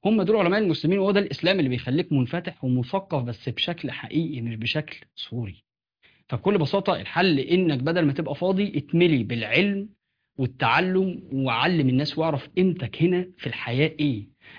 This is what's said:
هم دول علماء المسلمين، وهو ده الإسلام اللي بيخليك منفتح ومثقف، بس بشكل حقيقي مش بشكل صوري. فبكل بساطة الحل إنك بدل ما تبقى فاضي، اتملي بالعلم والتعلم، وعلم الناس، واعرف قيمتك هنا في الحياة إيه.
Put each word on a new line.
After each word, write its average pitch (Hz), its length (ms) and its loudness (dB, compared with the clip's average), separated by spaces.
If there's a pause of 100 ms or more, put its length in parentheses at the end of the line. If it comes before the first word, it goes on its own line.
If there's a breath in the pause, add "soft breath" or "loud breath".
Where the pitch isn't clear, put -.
هم 208 160 4
دول 196 140 4
علماء 196 240 4
المسلمين، 190 400 2
وهو 196 120 2
ده 196 80 4
الإسلام 185 400 0
اللي 135 100 2
بيخليك 127 440 -2
منفتح 165 500 -2
ومثقف، 131 600 -2
بس 120 260 -8
بشكل 151 420 -6
حقيقي 123 500 -4
مش 113 140 -4
بشكل 120 500 -6 (100)
صوري. 113 480 -10 (680 soft breath)
فبكل 190 280 0
بساطة 185 380 0
الحل 160 440 2
إنك 160 400 2
بدل 165 260 0
ما 139 80 2
تبقى 151 220 -4
فاضي، 190 420 0
اتملي 156 460 2
بالعلم 143 680 0 (480)
والتعلم، 170 880 0 (100)
وعلم 135 560 2
الناس، 131 280 0
واعرف 160 300 -2
قيمتك 170 560 0
هنا 180 240 2 (100)
في - 100 -8
الحياة 131 520 -2
إيه. 123 280 -2 (320 loud breath)